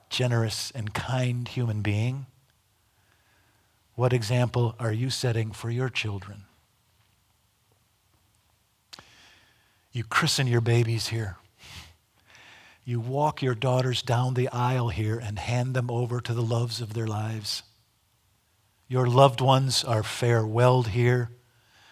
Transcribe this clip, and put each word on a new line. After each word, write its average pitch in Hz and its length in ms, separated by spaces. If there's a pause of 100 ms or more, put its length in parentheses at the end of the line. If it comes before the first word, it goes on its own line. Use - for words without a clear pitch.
generous 117 640
and 104 240
kind 123 520
human 113 360
being? 117 440 (1700)
What 123 160
example 120 680
are 113 140
you 127 180
setting 113 420
for 117 180
your 127 180
children? 101 560 (3500)
You 117 120
christen - 420
your 120 160
babies 117 460
here. 110 280 (1500)
You 120 140
walk 139 440
your 127 120
daughters 127 480
down 127 320
the 127 140
aisle 123 400
here 107 300
and 107 200
hand 123 380
them 123 140
over 120 300
to 117 120
the 117 100
loves 117 380
of 107 140
their 113 120
lives. 110 560 (1300)
Your 127 180
loved 127 360
ones 131 420
are 110 180
farewelled 120 880
here. 120 420 (600)